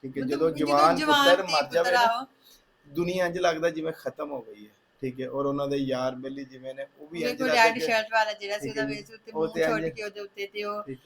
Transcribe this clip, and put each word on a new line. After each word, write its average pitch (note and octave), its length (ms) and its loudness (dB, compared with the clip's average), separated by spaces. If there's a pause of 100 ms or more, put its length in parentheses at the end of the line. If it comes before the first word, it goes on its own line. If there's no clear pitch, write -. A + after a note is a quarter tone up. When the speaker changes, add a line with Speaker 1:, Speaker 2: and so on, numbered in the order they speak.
Speaker 1:
ਠੀਕ C3+ 160 -10
ਹੈ, C3+ 40 -4
Speaker 2:
ਮਤਲਬ C3 140 -2
Speaker 1:
ਜਦੋਂ D#3+ 140 2
Speaker 2:
ਜਦੋਂ C4+ 160 -2
Speaker 1:
ਜਵਾਨ D4 300 6
Speaker 2:
ਜਵਾਨ D4 280 4
Speaker 1:
ਪੁੱਤਰ C4+ 180 6
Speaker 2:
ਧੀ F#3 100 -4
Speaker 1:
ਮਰ D4 100 4
Speaker 2:
ਪੁੱਤਰ - 120 -6
Speaker 1:
ਜਾਵੇ E3+ 160 4
ਨਾ, B3+ 100 6
Speaker 2:
ਆਹੋ। A#3 260 2 (600)
Speaker 1:
ਦੁਨੀਆ F3 380 -2
ਇੰਝ F3 120 -4
ਲੱਗਦਾ E3+ 320 2
ਜਿਵੇਂ D#3+ 220 -6
ਖਤਮ D3 380 -8
ਹੋ C3+ 120 -8
ਗਈ G#2 220 -20
ਹੈ। G#2+ 60 -20 (300)
ਠੀਕ C3 200 -8
ਹੈ, C3 80 -6
ਔਰ C#3 180 -2
ਉਹਨਾਂ C#3 220 -2
ਦੇ C#3 80 0
ਯਾਰ C3 380 -2
ਬੇਲੀ C3+ 300 -10
ਜਿਵੇਂ C3 300 -14
ਨੇ, C#3 120 -10 (120)
ਉਹ D3 100 -20
ਵੀ E3 140 -8
ਇੰਝ B3 80 -2
Speaker 2:
ਵੇਖੋ, B3+ 140 -4
Speaker 1:
ਲੱਗਦਾ B3 200 4
Speaker 2:
ਰੈੱਡ A3+ 100 4
Speaker 1:
ਕਿ A#3+ 60 -4
Speaker 2:
ਸ਼ਰਟ A3+ 320 0
ਵਾਲਾ G#3+ 200 2
ਜਿਹੜਾ G#3 260 -8
ਸੀ, G#3+ 100 -8
Speaker 1:
ਠੀਕ - 20 -6
Speaker 2:
ਉਹਦਾ G#3+ 120 -4
Speaker 1:
ਹੈ G#3+ 60 -2
ਜੀ, G#3+ 60 -4
Speaker 2:
ਵੇਖ G#3 160 -14
ਉੱਤੇ - 220 -20
Speaker 1:
ਉਹ D#3 80 -6
Speaker 2:
ਮੂੰਹ D#3+ 140 -2
Speaker 1:
ਤੇ D#3+ 120 2
Speaker 2:
ਛੁੱਟ D#3+ 180 0
Speaker 1:
ਇੰਝ D#3+ 100 -4
Speaker 2:
ਕੇ G#3+ 80 -10
ਉਹਦੇ G#3 180 -10
ਉੱਤੇ G3+ 260 -10
ਤੇ G#3 180 -8
ਉਹ G#3 180 -6
Speaker 1:
ਠੀਕ C3+ 240 -12